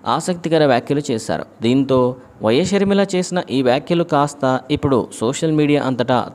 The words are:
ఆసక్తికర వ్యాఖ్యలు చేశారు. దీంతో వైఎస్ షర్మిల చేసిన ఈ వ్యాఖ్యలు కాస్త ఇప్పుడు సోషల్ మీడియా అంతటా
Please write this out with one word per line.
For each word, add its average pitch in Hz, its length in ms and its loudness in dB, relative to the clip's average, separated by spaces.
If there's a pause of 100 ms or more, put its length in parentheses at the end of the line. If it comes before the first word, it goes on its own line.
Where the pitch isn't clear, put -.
ఆసక్తికర 160 580 0
వ్యాఖ్యలు 139 360 2 (100)
చేశారు. 90 340 -4 (160)
దీంతో 127 540 2 (280)
వైఎస్ 143 280 2
షర్మిల 196 340 2 (100)
చేసిన 180 360 -2
ఈ 131 100 0
వ్యాఖ్యలు 143 420 0
కాస్త 139 560 0 (120)
ఇప్పుడు 135 360 0 (120)
సోషల్ 143 320 -2
మీడియా 147 320 2
అంతటా 123 520 0